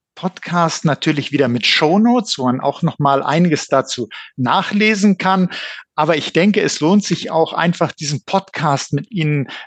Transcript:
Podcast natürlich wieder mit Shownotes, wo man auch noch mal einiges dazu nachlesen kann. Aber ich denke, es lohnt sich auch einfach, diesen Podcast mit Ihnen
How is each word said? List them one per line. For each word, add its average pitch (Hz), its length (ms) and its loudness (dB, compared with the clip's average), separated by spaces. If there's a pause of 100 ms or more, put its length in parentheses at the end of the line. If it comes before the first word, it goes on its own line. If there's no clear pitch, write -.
(180)
Podcast 170 640 -4
natürlich 147 460 0
wieder 139 160 2
mit 120 180 0
Shownotes, 214 720 2
wo 127 80 -2
man 127 140 0
auch 139 220 -4
noch 165 160 -2
mal 139 240 2
einiges 160 460 0
dazu 127 400 -2 (260)
nachlesen 196 840 2
kann. 185 320 0 (460)
Aber 156 220 2
ich - 160 -4
denke, 196 280 2
es 151 200 -2
lohnt 196 240 4
sich - 260 -4
auch 165 220 0
einfach, 170 400 0
diesen 147 320 -8
Podcast - 680 -2
mit 143 200 -4
Ihnen 151 360 -2 (180)